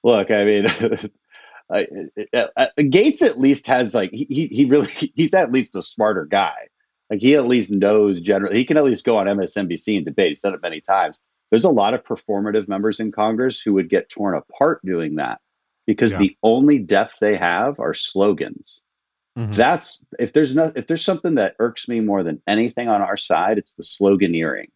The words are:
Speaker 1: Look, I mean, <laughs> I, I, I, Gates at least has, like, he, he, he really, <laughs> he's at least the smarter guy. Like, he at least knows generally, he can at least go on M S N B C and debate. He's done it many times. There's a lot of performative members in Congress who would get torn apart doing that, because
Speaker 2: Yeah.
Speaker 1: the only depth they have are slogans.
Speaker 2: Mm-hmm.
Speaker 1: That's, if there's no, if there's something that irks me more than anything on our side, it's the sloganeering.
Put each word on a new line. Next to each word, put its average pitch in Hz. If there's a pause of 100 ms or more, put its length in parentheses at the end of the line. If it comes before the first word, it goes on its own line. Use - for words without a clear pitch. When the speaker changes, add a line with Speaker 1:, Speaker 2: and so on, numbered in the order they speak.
Speaker 1:
Look, 113
I 104
mean, 104
<laughs> -
I, 92 (480)
I, 123
I, 147
Gates 202
at 226
least 135
has, 123
like, 95
he, 120
he, 147
he 131
really, 143
<laughs> -
he's 156
at 165
least 127
the 92
smarter 104
guy. 80 (420)
Like, 107
he 131
at 135
least 117
knows 101
generally, 98
he 127
can 151
at 147
least 123
go 117
on 98
M 101
S 90
N 98
B 85
C 104
and 78
debate. 82
He's 73
done 98
it 90
many 80
times. 92 (300)
There's 113
a 180
lot 110
of 127
performative 104
members 101
in 107
Congress 113
who 107
would 92
get 95
torn 101
apart -
doing 82
that, 67 (440)
because 107
Speaker 2:
Yeah. 92
Speaker 1:
the 98
only 131
depth 98
they 104
have 90
are 82
slogans. - (560)
Speaker 2:
Mm-hmm. 110
Speaker 1:
That's, 135 (140)
if 117
there's 143
no, 160
if -
there's 160
something 170
that 101
irks 117
me 117
more 101
than 80
anything 117
on 104
our 98
side, 98
it's -
the -
sloganeering. 85